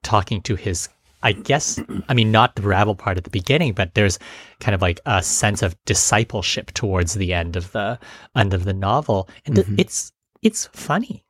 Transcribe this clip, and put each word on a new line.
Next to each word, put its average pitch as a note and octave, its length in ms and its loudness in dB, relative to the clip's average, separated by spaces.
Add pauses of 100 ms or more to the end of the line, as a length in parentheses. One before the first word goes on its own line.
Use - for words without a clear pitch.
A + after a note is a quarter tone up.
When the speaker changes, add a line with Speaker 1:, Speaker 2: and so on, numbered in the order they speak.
Speaker 1:
talking G2+ 380 0
to G#2 140 -4
his, - 340 -6 (340)
I G#2 80 4
guess, C3+ 480 -2 (300)
I A#2+ 40 2
mean, A2+ 180 4
not A2+ 260 4
the G2 60 -4
rabble G2+ 320 2
part F#2+ 220 -4
at F2+ 60 -4
the - 60 -14
beginning, C3 440 0
but F#2 200 -4
there's G2+ 260 2 (400)
kind G#2 160 0
of, F#2 60 0
like, F2+ 240 0
a F#2+ 180 2
sense - 380 0
of F2 140 0 (100)
discipleship - 880 0
towards F2+ 400 0
the F#2+ 200 -2
end E2+ 220 -2
of F2+ 160 -6
the, A2 260 -2 (380)
end G2+ 180 2
of F2+ 120 0
the G2+ 80 -2
novel. G2 560 0 (160)
And C#3+ 100 0
Speaker 2:
Mm-hmm. G2+ 220 4
Speaker 1:
it's, - 340 -2 (300)
it's G#3+ 320 2
funny. - 560 -6